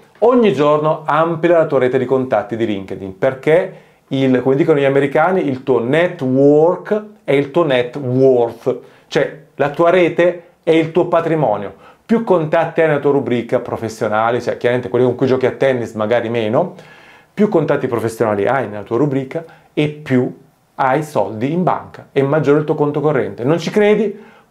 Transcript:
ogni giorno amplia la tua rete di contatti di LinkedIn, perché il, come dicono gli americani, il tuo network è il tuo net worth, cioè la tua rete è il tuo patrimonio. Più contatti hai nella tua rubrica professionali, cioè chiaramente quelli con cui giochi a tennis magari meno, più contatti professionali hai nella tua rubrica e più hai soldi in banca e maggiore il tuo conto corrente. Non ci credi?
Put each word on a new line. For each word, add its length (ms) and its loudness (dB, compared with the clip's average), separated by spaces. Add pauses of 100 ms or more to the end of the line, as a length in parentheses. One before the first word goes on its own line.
(200)
ogni 340 4
giorno 520 0
amplia 520 2
la 80 4
tua 140 0
rete 180 2
di 80 0
contatti 500 -2
di 100 -2
LinkedIn, 520 -8
perché 640 0 (300)
il, 320 0
come 140 2
dicono 240 2
gli 60 2
americani, 640 0
il 160 -6
tuo 160 2
network 1200 2 (200)
è 80 -2
il 180 2
tuo 140 0
net 320 0
worth, 840 0 (300)
cioè 380 -2 (100)
la 160 -2
tua 180 2
rete 540 2 (180)
è 80 -4
il 220 2
tuo 160 0
patrimonio. 680 0 (320)
Più 180 0
contatti 580 0
hai 60 4
nella 120 0
tua 100 0
rubrica 500 0
professionali, 840 -2
cioè 140 -4
chiaramente 320 -2
quelli 160 2
con 100 0
cui 100 -2
giochi 220 0
a 40 0
tennis 420 -2
magari 360 -2
meno, 460 -2 (580)
più 160 0
contatti 380 0
professionali 580 -2
hai 240 -2
nella 140 -12
tua 140 -4
rubrica 460 -4 (300)
e 140 0
più 440 -2 (440)
hai 260 0
soldi 500 -4
in 120 -2
banca 480 -6
e 100 0
maggiore 380 2
il 60 -4
tuo 100 -2
conto 260 -2
corrente. 420 -2
Non 140 2
ci 140 -6
credi? 440 2 (360)